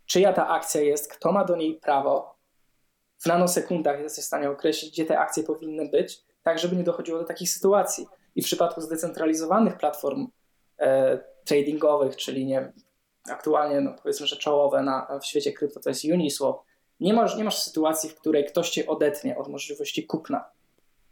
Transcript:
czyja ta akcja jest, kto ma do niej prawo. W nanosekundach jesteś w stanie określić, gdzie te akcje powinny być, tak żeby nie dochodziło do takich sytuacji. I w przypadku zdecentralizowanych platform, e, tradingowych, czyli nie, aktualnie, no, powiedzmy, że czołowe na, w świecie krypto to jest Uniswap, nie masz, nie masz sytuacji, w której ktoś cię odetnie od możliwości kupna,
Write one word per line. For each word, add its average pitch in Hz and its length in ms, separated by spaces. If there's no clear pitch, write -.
czyja 185 280
ta 156 140
akcja 165 340
jest, 147 300
kto - 200
ma 190 140
do 175 100
niej 160 200
prawo. 139 640
W - 60
nanosekundach 165 760
jesteś 151 240
w - 40
stanie 147 220
określić, 156 420
gdzie 160 140
te 156 140
akcje 156 240
powinny 156 460
być, 175 320
tak 165 160
żeby 175 160
nie 180 80
dochodziło 165 360
do 165 60
takich 175 240
sytuacji. - 580
I - 60
w - 40
przypadku 165 360
zdecentralizowanych 165 960
platform, 139 500
e, 135 400
tradingowych, 147 680
czyli 135 300
nie, 131 280
aktualnie, 147 520
no, 135 120
powiedzmy, 143 240
że 143 100
czołowe 143 460
na, 139 380
w - 40
świecie - 280
krypto - 260
to - 100
jest 135 160
Uniswap, 147 520
nie 185 140
masz, 208 240
nie 214 60
masz 208 200
sytuacji, 156 460
w - 60
której 147 300
ktoś 170 240
cię - 180
odetnie 147 500
od 139 100
możliwości 143 600
kupna, - 380